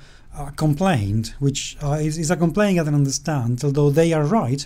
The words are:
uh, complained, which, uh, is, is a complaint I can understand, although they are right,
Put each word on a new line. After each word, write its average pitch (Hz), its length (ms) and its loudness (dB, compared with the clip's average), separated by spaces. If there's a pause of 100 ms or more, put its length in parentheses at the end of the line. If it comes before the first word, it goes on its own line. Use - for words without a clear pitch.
(340)
uh, 143 180 -10
complained, 143 880 0
which, 139 440 -2
uh, 143 160 -2
is, 156 180 -2
is 165 140 -2
a 175 60 2
complaint 175 420 2
I 156 60 0
can 147 100 0
understand, 135 680 0
although 147 240 4
they 165 240 2
are 156 100 2
right, 143 420 0